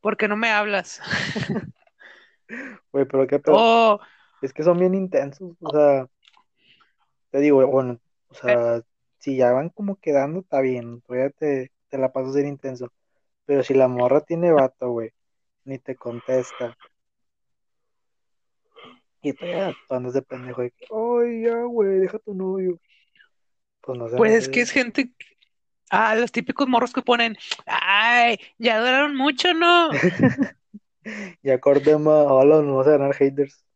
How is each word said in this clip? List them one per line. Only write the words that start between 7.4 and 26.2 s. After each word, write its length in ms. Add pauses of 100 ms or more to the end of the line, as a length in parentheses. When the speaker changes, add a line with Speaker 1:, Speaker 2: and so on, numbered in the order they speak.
Speaker 2:
bueno, 340 (280)
o 60
Speaker 1:
Eh. 60
Speaker 2:
sea, 420 (360)
si 180
ya 160
van 160
como 320
quedando, 400
está 200
bien, 420
todavía 280
te, 400 (180)
te 100
la 140
pasas 220
ser 120
intenso. 460 (520)
Pero 180
si 120
la 140
morra 340
tiene 300
vato, 380
güey, 200 (540)
ni 140
te 160
contesta. 840 (2500)
Y 120
todavía 400 (140)
tú 60
andas 200
de 80
pendejo 400
de 80
que, 200
"Ay, 540
ya, 200
güey, 340
deja 200
tu 160
novio." 460 (1040)
Pues 160
no 100
sé, 80
Speaker 1:
Pues 160
Speaker 2:
no 60
Speaker 1:
es 80
Speaker 2:
sé. 40
Speaker 1:
que 120
es 80
gente 460
que, 100 (640)
ah, 240
los 180